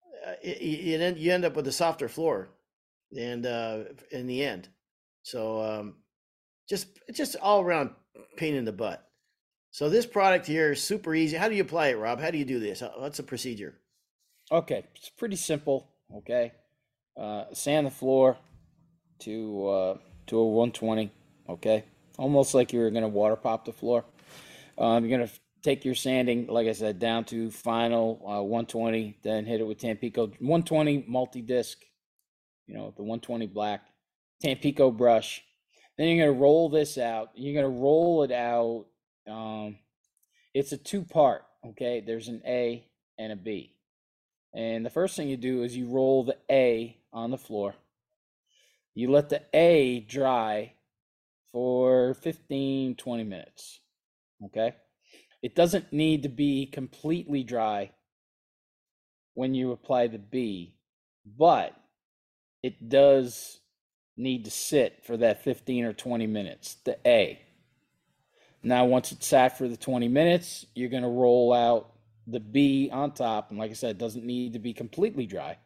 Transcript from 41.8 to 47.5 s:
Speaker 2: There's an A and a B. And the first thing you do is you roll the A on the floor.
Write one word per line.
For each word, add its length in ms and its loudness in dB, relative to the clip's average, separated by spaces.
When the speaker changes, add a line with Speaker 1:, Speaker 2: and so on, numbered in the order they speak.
Speaker 2:
There's 220 -8
an 180 -12
A 380 -2
and 140 -10
a 40 -10
B. 340 -10
And 300 -6
the 60 -8
first 260 -2
thing 120 -6
you 100 -4
do 240 -2
is 140 -6
you 120 -6
roll 360 2
the 120 -4
A 480 2
on 180 -8
the 80 -6
floor. 360 -6